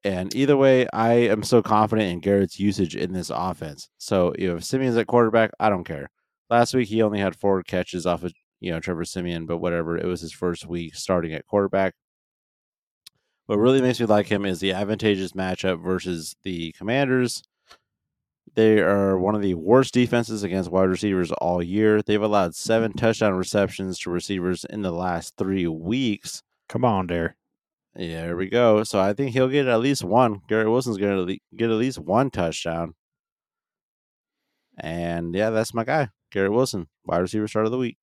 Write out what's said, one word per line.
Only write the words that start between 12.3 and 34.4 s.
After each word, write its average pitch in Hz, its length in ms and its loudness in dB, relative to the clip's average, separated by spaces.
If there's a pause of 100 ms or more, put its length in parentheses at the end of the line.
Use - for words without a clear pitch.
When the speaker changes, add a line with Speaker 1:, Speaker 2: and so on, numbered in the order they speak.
Speaker 1:
What 107 120 0
really 127 220 4
makes 123 180 2
me 117 60 2
like 104 220 4
him 101 180 0
is 90 140 -2
the 95 140 0
advantageous 98 600 0
matchup 92 500 -4
versus 90 600 -4
the 85 300 -8
Commanders. 127 680 0 (1120)
They 110 240 6
are 98 400 2
one 101 160 0
of 104 60 -2
the 95 140 0
worst 110 380 4
defenses 117 500 0
against 92 280 -4
wide 95 180 4
receivers 92 440 0
all 87 280 -2
year. 107 400 2
They've 104 200 0
allowed 101 340 2
seven 113 380 0
touchdown 110 400 2
receptions 92 680 -2
to - 100 -8
receivers 90 600 -4
in 107 140 -8
the 90 80 -4
last 85 460 -6
three 95 300 0
weeks. 101 760 -4 (260)
Speaker 2:
Come 98 160 -2
on, 95 220 2
there. 85 280 -2 (600)
Speaker 1:
Yeah, 82 320 -8
there 87 100 -4
we 95 100 -4
go. 110 360 4
So 104 160 -2
I 98 140 2
think 135 180 -4
he'll 127 160 2
get 135 200 2
at 117 120 2
least 135 240 0
one. 107 440 2
Garrett 110 220 2
Wilson's 120 280 0
gonna 101 240 0
le-, 92 160 -4 (180)
get 113 160 0
at 110 60 2
least 123 220 -2
one 107 300 0
touchdown. 82 640 -4 (1800)